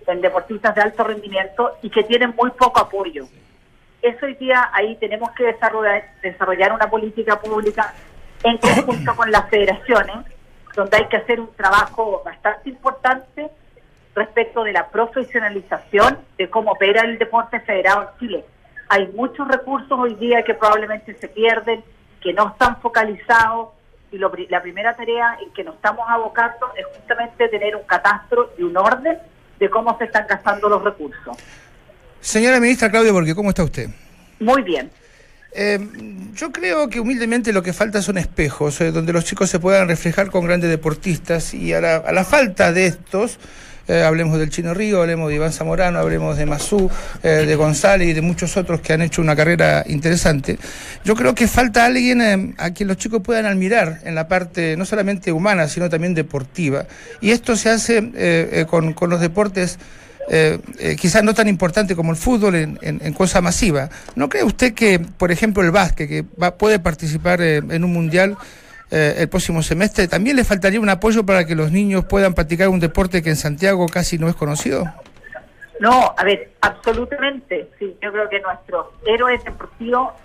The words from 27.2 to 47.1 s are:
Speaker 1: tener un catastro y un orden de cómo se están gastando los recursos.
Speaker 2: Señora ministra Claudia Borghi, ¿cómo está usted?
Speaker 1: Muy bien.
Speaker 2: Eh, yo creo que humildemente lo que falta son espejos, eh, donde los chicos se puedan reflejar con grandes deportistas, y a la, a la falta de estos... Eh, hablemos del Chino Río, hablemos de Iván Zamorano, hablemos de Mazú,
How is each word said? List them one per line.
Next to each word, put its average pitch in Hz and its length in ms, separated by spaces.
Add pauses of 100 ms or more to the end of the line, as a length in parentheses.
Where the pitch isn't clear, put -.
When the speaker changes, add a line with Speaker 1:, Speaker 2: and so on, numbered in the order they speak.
Speaker 1:
tener 214 260
un 202 80
catastro 208 720
y 175 60
un 175 140
orden 254 400 (420)
de 196 100
cómo 220 280
se 233 80
están 214 240
gastando 202 400
los 202 120
recursos. 147 540 (840)
Speaker 2:
Señora 247 400
ministra 233 280
Claudia 226 220
Borghi, 165 220
¿cómo 202 160
está 185 140
usted? 120 260 (500)
Speaker 1:
Muy 254 220
bien. 156 280 (680)
Speaker 2:
Eh, 202 220 (540)
yo 294 200
creo 320 360
que 240 120
humildemente 233 500
lo 190 120
que 175 100
falta 208 280
son 196 160
espejos, 147 600
eh, 165 120
donde 165 200
los 170 140
chicos 196 240
se 180 100
puedan 185 300
reflejar 175 420
con 180 140
grandes 170 240
deportistas, 160 840
y 165 200
a 165 80
la, 165 160
a - 160
la 185 100
falta 196 480
de 185 160
estos... 196 520 (480)
Eh, 170 140
hablemos 160 380
del 151 100
Chino 170 240
Río, 202 280
hablemos 165 280
de 147 60
Iván 160 180
Zamorano, 165 460
hablemos 160 380
de 147 100
Mazú, 185 420 (320)